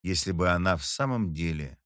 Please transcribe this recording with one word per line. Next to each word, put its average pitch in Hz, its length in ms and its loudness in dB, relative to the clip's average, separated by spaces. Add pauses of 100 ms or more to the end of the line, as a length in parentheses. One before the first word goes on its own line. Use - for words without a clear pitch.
если 92 280 0
бы 90 180 2
она 87 280 4
в - 80 -8
самом 120 480 -2
деле 76 520 -4